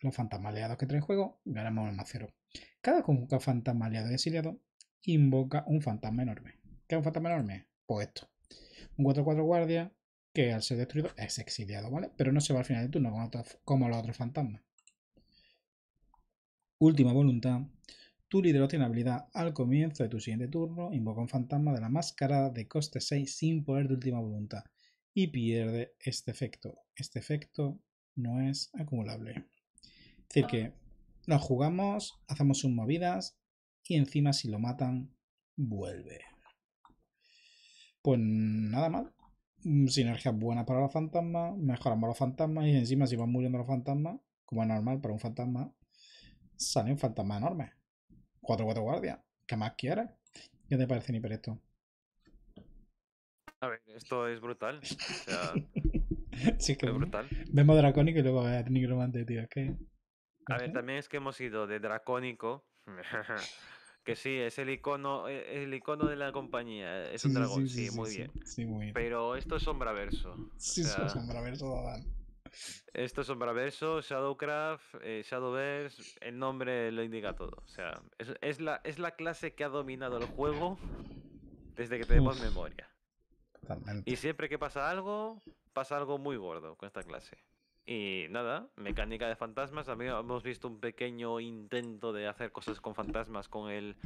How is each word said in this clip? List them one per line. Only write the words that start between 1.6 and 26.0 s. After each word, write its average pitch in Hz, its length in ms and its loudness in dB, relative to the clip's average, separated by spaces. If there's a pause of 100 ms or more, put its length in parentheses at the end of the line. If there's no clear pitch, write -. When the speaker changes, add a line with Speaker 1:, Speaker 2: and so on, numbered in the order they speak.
Speaker 1:
un 98 60 -4
más 98 140 -8
cero. 107 220 -10 (480)
Cada 311 220 4
conjunto 131 380 4
fantasma 120 460 2
aliado 110 240 -2
y 123 40 2
exiliado 160 460 0 (420)
invoca 139 640 6
un 151 160 4
fantasma 110 400 -2
enorme. - 380 -6 (260)
¿Qué - 80 -2
es 160 40 2
un 147 60 0
fantasma 165 280 0
enorme? 101 340 -2 (180)
Pues 107 220 -2
esto. - 240 -16 (680)
Un 143 80 4
cuatro 139 200 6
cuatro 156 200 4
guardia 170 480 4 (420)
que 123 180 4
al 110 120 0
ser 120 140 0
destruido 147 380 -2
es 104 220 -6
exiliado, 104 540 -8
¿vale? 170 240 -4
Pero 131 160 4
no 147 80 6
se 147 120 2
va 127 60 4
al 127 60 0
final 117 180 0
del 123 80 -2
turno 127 220 2
como 110 120 0
otros, - 400 -8
como 131 240 4
los 117 100 2
otros 113 180 -4
fantasmas. 120 460 -4 (2250)
Última 143 340 10
voluntad. 127 480 6 (680)
Tu 196 160 4
líder 151 200 8
obtiene 139 220 4
habilidad 120 480 0
al 170 220 0
comienzo 143 480 4
de 113 60 2
tu 113 100 -2
siguiente 113 300 -2
turno. 165 440 -4
Invoca 110 280 0
un 120 80 -2
fantasma 143 440 2
de 120 80 0
la 110 80 -2
máscara 139 640 2
de 113 160 -4
coste 151 340 -2
seis 143 360 -2
sin 156 280 2
poder 139 220 2
de 135 80 4
última 127 240 0
voluntad. 107 460 -4 (500)
Y 190 140 4
pierde 117 720 0